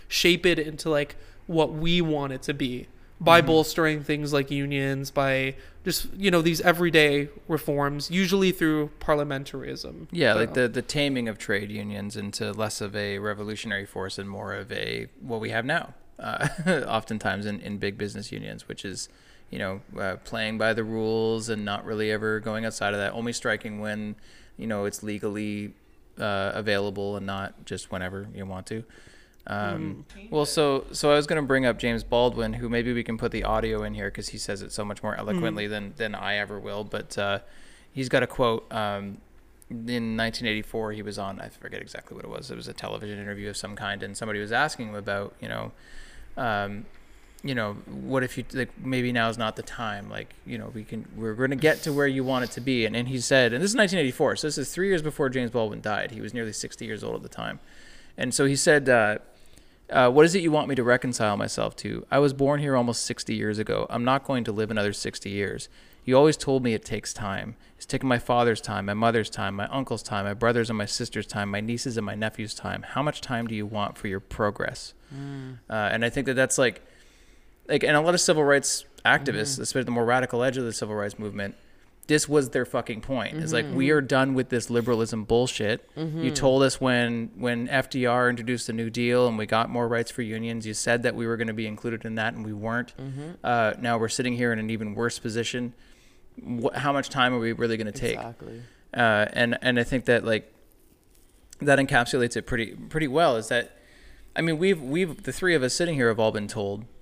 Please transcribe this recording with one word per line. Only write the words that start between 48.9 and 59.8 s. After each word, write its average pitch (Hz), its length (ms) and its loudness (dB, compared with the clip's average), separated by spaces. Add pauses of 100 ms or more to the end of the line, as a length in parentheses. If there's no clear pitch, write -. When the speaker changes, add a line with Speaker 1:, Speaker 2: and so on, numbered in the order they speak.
Speaker 2:
now's 113 260 0
not 110 160 -2
the - 80 -10
time, 104 480 -8
like, 107 240 -12 (100)
you 123 140 -8
know, 110 160 -10
we 110 80 -10
can, 110 240 -10 (100)
we're 110 180 -4
gonna 131 200 0
get 156 300 4
to 156 80 -2
where 143 160 2
you 135 160 0
want 127 200 0
it 113 80 -6
to - 80 -10
be. 123 240 2
And, 107 120 0
and 120 100 -2
he 131 140 -4
said, 123 320 6
and 127 100 0
this 202 80 2
is 226 60 0
nineteen 190 240 4
eighty-four, 131 360 2
so 156 120 -2
this 147 100 -4
is 135 160 -4
three 190 140 0
years 180 140 2
before 147 260 0
James 123 240 -2
Baldwin 113 280 0
died. 104 300 -2
He 107 100 -10
was 107 140 -8
nearly 113 180 -4
sixty - 320 -8
years 110 200 -6
old 113 100 -4
at - 80 -8
the - 60 -14
time. - 320 -8 (580)
And 127 160 -2
so 139 120 4
he 139 100 4
said, 143 320 6
uh, 110 300 6 (720)